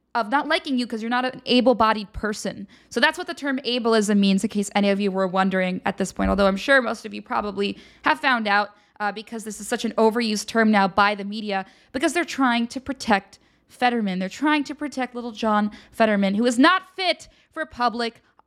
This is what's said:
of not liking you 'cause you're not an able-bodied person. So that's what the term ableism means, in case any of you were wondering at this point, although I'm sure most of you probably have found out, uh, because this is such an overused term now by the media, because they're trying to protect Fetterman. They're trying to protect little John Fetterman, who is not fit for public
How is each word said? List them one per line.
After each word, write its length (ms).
of 140
not 180
liking 320
you 80
'cause 140
you're 80
not 160
an 200
able-bodied 680
person. 520
So 120
that's 160
what 100
the 60
term 320
ableism 520
means, 280
in 40
case 240
any 160
of 120
you 100
were 160
wondering 560
at 140
this 160
point, 160
although 180
I'm 80
sure 260
most 240
of 80
you 80
probably 560
have 180
found 260
out, 220
uh, 100
because 320
this 160
is 80
such 160
an 140
overused 500
term 240
now 160
by 260
the 120
media, 400
because 220
they're 100
trying 440
to 120
protect 580
Fetterman. 500
They're 120
trying 340
to 100
protect 400
little 180
John 380
Fetterman, 420
who 140
is 100
not 380
fit 320
for 160
public 560